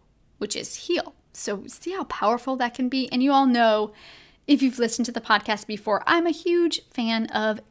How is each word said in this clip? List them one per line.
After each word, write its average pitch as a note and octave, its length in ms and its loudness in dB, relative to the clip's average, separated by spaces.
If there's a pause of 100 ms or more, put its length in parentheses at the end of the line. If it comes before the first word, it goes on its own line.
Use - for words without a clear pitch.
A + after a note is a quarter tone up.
(380)
which G#3+ 180 -6
is - 180 -8
heal. - 400 -4 (180)
So - 360 -6
see - 240 -10
how F#4+ 120 -6
powerful A#3+ 520 -2
that A#3+ 180 -4
can B3+ 140 -2
be? C4 240 -2
And B3+ 100 0
you C#4 100 4
all C4+ 140 6
know, A3 460 4 (560)
if C#4+ 120 6
you've B3 200 0
listened A3+ 260 0
to A#3+ 60 -8
the A#3 80 -6
podcast G#3 480 0
before, G#3 400 -2
I'm E4+ 180 4
a E4+ 40 2
huge E4+ 600 0
fan A3+ 360 -2
of G#3+ 340 -2 (100)